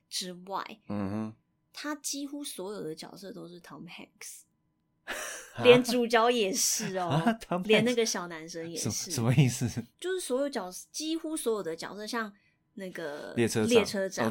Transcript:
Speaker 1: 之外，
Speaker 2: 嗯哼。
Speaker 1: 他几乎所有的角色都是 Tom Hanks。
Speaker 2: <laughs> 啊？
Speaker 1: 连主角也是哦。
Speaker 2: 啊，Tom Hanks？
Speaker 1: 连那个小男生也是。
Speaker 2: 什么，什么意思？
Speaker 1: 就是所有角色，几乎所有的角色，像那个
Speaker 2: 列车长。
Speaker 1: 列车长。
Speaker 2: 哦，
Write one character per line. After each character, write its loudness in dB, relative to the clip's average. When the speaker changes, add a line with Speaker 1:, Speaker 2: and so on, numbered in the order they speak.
Speaker 1:
之 -6
外， -4
Speaker 2:
嗯 -4
哼。 -6
Speaker 1:
他 -8
几 -8
乎 -10
所 -10
有 -8
的 -6
角 -14
色 -14
都 -14
是 -18
Tom -16
Hanks。 -16
Speaker 2:
<laughs> -10
啊？ -6
Speaker 1:
连 12
主 2
角 6
也 2
是 0
哦。 -2
Speaker 2:
啊， 4
Tom -4
Hanks？ -6
Speaker 1:
连 6
那 2
个 2
小 -4
男 -12
生 -8
也 -10
是。 -2
Speaker 2:
什 -6
么， -4
什 0
么 4
意 8
思？ 0
Speaker 1:
就 -4
是 -2
所 -2
有 -2
角 -6
色， -16
几 -4
乎 -6
所 -2
有 -2
的 -6
角 -12
色， -12
像 -6
那 -10
个 -8
Speaker 2:
列 4
车 2
长。 2
Speaker 1:
列 8
车 -2
长。 -2
Speaker 2:
哦， 2